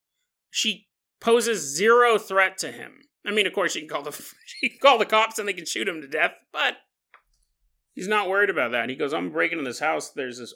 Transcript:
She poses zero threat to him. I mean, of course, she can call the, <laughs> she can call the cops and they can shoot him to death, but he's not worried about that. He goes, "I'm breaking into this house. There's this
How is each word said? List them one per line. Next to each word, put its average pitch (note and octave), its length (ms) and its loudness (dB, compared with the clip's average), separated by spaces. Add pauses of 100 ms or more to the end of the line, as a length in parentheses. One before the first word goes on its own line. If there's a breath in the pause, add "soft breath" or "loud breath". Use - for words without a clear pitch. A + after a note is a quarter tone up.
(500)
She - 380 -4 (320)
poses G#3+ 560 2
zero A#3 420 6
threat F#3+ 420 0
to D#3 120 -8
him. - 380 -18 (160)
I G#3+ 60 -4
mean, G#3 160 2
of E3 60 -6
course, F3 200 0
she E3 80 -6
can D#3 80 -14
call D3+ 140 -6
the, D3 80 -10
<laughs> - 340 -18
she - 240 -6
can - 100 -12
call B3 180 6
the A3 80 0
cops A3 340 0
and G#3 80 -6
they G3+ 60 -2
can F3 120 -12
shoot G3+ 220 -6
him E3 140 -6
to C#3 60 -16
death, D#3 260 -2 (200)
but C4 240 -2 (1160)
he's F#3 140 -10
not G#3 220 0
worried G3 200 4
about C3+ 220 0
that. A#2+ 180 -2
He C3 60 -6
goes, D3 180 -2
"I'm F3 180 -4
breaking E3 280 -2
into C3+ 100 -6
this A#2 100 -8
house. D3+ 320 -2
There's B2+ 280 -8
this A#2 160 -14